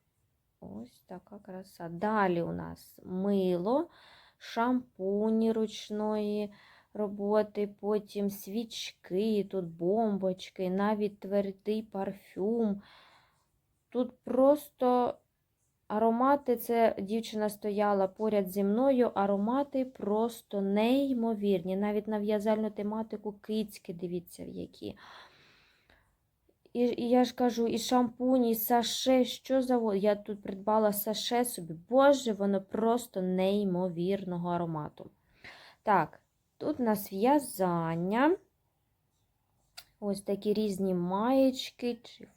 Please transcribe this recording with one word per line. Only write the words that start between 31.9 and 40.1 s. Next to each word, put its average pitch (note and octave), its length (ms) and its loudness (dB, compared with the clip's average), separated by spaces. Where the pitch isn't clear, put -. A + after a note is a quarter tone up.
воно G3 280 0
просто A3+ 600 -2
неймовірного F#3 1300 0
аромату. E3 600 -6
Так, F3+ 360 2
тут D4+ 220 -4
у B3 40 0
нас G#3 280 -2
в'язання. F#3+ 1300 2
Ось G3+ 220 -4